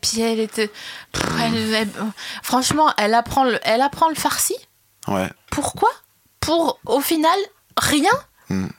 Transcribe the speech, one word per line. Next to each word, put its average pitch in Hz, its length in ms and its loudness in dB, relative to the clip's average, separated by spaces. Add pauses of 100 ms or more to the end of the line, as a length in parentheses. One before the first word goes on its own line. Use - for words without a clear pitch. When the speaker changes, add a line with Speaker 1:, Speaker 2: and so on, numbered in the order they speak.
Speaker 1:
puis 226 180 -2
elle 226 200 0
était, 214 300 -2 (420)
pff, - 120 -2
Speaker 2:
Mm. - 160 -2
Speaker 1:
elle, 226 340 0
elle, 220 140 0 (540)
franchement, 294 560 2
elle 214 160 2
apprend 240 300 2
le, 240 180 2
elle 226 180 2
apprend 285 300 2
le 311 60 -4
farsi. - 400 -2 (500)
Speaker 2:
Ouais. 95 240 0 (200)
Speaker 1:
Pourquoi ? - 380 0 (520)
Pour, 320 440 0
au 254 160 0
final, 320 300 2 (500)
rien. 302 300 2 (400)
Speaker 2:
Mm. - 160 -2 (120)